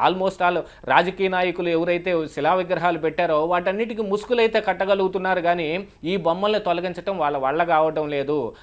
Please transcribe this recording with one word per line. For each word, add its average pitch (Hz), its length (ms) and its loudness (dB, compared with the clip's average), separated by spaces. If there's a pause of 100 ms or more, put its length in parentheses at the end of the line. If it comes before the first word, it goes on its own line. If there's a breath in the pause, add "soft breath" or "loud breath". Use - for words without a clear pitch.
Almost 185 260 0
all 175 260 0 (260 loud breath)
రాజకీయ 180 420 2
నాయకులు 180 420 -2
ఎవరైతే 170 580 0
శిలా 151 260 0
విగ్రహాలు 175 440 0
పెట్టారో 160 480 0
వాటన్నిటికీ 190 560 -2
ముసుగులైతే 220 600 0
కట్టగలుగుతున్నారు, 190 800 0
కానీ 175 460 0 (160 soft breath)
ఈ 180 140 -2
బొమ్మల్ని 190 420 0
తొలగించటం 180 580 -4
వాళ్ళ 147 200 0
వల్ల 139 260 0
కావటం 156 440 2
లేదు. 139 560 -2